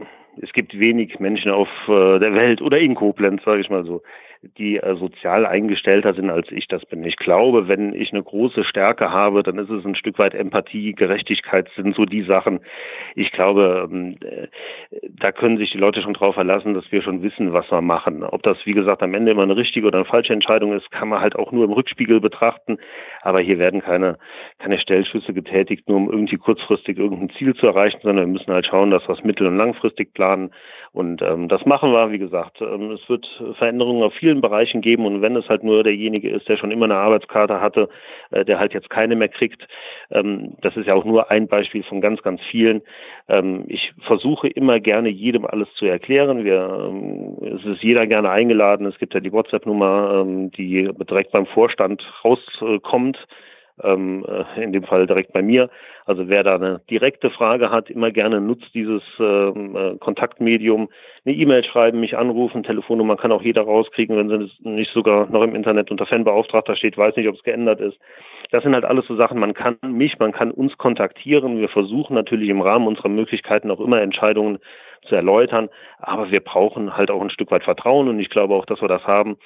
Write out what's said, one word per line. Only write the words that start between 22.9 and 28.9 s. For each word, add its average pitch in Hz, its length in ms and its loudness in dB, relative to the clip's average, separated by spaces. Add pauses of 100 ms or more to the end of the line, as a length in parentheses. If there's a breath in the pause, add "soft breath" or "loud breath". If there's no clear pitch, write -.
Aber 92 160 2
hier 90 180 2
werden 92 240 2
keine, 90 380 0 (400 loud breath)
keine 98 180 -2
Stellschüsse 98 560 0
getätigt, 95 560 -2
nur 101 80 4
um 98 140 0
irgendwie 107 260 -2
kurzfristig 101 600 -2
irgendein 95 360 -2
Ziel 135 200 0
zu - 100 0
erreichen, 98 380 4
sondern 98 240 2
wir 95 60 0
müssen 95 200 -4
halt 90 140 0
schauen, 98 240 4